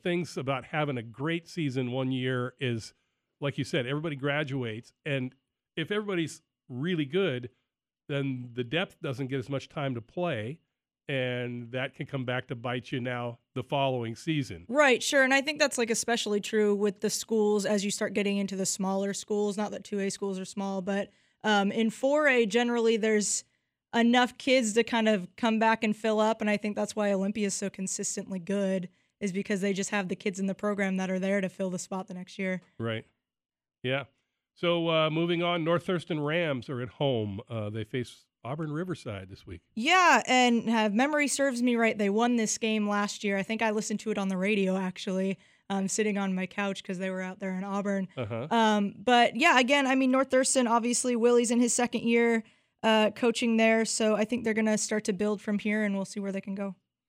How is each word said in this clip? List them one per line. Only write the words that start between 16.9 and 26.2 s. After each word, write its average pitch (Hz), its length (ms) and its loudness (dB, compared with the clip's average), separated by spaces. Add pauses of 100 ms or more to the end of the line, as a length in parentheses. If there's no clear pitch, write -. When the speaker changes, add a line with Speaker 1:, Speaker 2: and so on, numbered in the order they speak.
Speaker 2:
the 208 100 0
schools 208 560 2
as 202 180 0
you 202 60 -2
start 202 220 -2
getting 202 240 0
into 196 180 -2
the 190 120 -2
smaller 196 460 -2
schools. 208 440 -2
Not 202 160 -4
that - 100 -8
two 202 160 -6
A 196 120 -2
schools 196 280 -6
are 190 60 -8
small, 196 380 -6
but, 196 280 -2 (320)
um, 202 300 4
in 226 180 2
four 285 380 2
A, 240 180 4
generally 233 500 2
there's 208 460 0 (520)
enough 240 440 4
kids 254 360 4
to 233 100 4
kind 226 240 0
of 190 280 2
come 220 220 0
back 220 260 2
and 214 120 2
fill 220 240 0